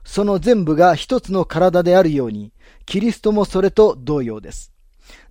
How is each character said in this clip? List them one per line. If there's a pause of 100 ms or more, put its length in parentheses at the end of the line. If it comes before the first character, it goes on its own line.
そ
の
全
部
が
一
つ
の
体
で
あ
る
よ
う
に、 (320)
キ
リ
ス
ト
も
そ
れ
と
同
様
で
す。 (600)